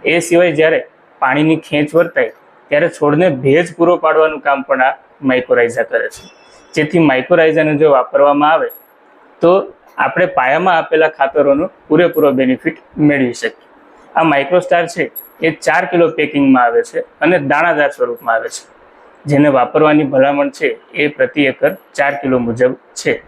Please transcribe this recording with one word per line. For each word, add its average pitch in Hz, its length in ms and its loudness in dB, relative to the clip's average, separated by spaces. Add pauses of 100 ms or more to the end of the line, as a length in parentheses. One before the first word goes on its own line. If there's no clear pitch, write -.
એ 160 240 0
સિવાય 170 320 2
જ્યારે 156 200 2 (420)
પાણીની 147 460 0
ખેંચ 147 300 -2
વર્તાય 165 340 -2 (380)
ત્યારે 143 280 0
છોડને 151 300 0 (180)
ભેજ 160 220 2 (100)
પૂરો 170 160 2 (120)
પાડવાનું 156 420 0
કામ 139 200 0
પણ 131 220 0
આ - 40 -4 (360)
mycorrhiza 120 600 0
કરે 113 240 -4
છે. - 60 -20 (540)
જેથી 156 340 0
mycorrhizaને 156 720 2
જો 156 60 4 (100)
વાપરવામાં 143 560 2
આવે 135 160 -2 (720)
તો 170 100 4 (520)
આપણે 139 220 0 (140)
પાયામાં 165 400 0
આપેલા 156 300 0 (100)
ખાતરોનો 139 460 0 (220)
પૂરેપૂરો 156 420 2 (100)
બેનિફિટ 131 380 -2 (300)
મેળવી 131 320 0
શકીએ. - 280 -10 (500)
આ 165 140 2
માઇક્રોસ્ટાર 180 520 0 (100)
છે 165 100 -4 (440)
એ - 20 2 (160)
ચાર 170 260 0
કિલો 170 140 4 (120)
પેકિંગમાં 139 480 2
આવે 117 240 0
છે 160 100 -6 (240)
અને 175 140 2 (140)
દાણાદાર 151 440 0
સ્વરૂપમાં 120 400 -4
આવે 113 200 -4
છે, - 60 -16 (680)
જેને 143 260 2
વાપરવાની 151 560 2
ભલામણ 143 440 0
છે 139 120 -4 (320)
એ 147 140 0
પ્રતિ 139 360 0
એકર 143 200 -2 (260)
ચાર 143 240 -2
કિલો 131 260 -2
મુજબ 127 280 0 (260)
છે. 135 120 -2 (140)